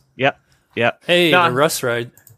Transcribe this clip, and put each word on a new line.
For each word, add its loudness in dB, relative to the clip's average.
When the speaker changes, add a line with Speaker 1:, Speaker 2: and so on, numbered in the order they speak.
Speaker 1:
Yep. -2
Yep. -2
Speaker 2:
Hey, 2
Speaker 1:
No, 4
Speaker 2:
the 2
Speaker 1:
I'm -2
Speaker 2:
Russ -2
ride -4